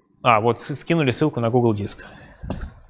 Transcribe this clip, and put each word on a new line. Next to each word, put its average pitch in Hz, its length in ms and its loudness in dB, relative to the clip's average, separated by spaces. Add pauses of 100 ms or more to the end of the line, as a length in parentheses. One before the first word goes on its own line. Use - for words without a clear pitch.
(220)
а, 117 180 4
вот 113 220 0
с-, 147 140 -8
скинули 156 360 0
ссылку 147 300 0
на 117 80 0
Google 117 240 4
Диск. 101 320 -6 (840)